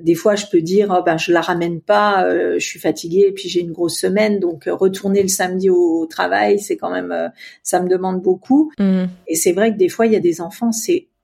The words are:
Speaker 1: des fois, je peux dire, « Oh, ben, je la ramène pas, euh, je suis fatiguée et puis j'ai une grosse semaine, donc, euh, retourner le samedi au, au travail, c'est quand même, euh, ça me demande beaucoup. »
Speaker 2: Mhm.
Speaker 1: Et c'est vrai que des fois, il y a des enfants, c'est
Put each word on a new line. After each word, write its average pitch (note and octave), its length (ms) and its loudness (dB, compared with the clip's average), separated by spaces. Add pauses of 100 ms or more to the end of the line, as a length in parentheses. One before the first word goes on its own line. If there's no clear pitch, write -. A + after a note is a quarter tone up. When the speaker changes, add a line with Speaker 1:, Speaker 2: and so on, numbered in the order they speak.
Speaker 1:
des E3 120 4
fois, G3+ 200 2
je G3+ 180 -4
peux E3+ 80 4
dire, « F#3+ 380 2
Oh, F3+ 40 -2
ben, E3+ 140 2
je E3+ 160 -2
la E3+ 80 4
ramène E3+ 400 -2
pas, G#3 460 2
euh, F3 320 0
je F3 80 -6
suis - 120 -12
fatiguée F3 500 0
et F#3+ 40 -2
puis G3 160 -10
j'ai F3 140 -2
une E3+ 100 -6
grosse E3 260 -4
semaine, G3+ 420 0
donc, E3+ 260 -4
euh, F3 80 -2
retourner G3 480 0
le F#3 60 0
samedi F#3 420 0
au, F3 320 4
au D#3+ 40 -6
travail, G3+ 540 0
c'est F#3 160 -6
quand F3 140 -6
même, F3+ 220 -6
euh, E3+ 160 -4 (340)
ça F3+ 180 -2
me F3+ 80 -2
demande F#3 320 -2
beaucoup. » B3+ 580 0
Speaker 2:
Mhm. F#3 300 0 (180)
Speaker 1:
Et E3 100 -4
c'est F3 160 0
vrai G#3+ 200 2
que G3+ 60 -6
des F3+ 100 4
fois, A3+ 160 0
il A3+ 80 4
y G#3+ 40 4
a F3 40 2
des E3+ 220 0
enfants, A3+ 280 -4
c'est - 380 -2 (160)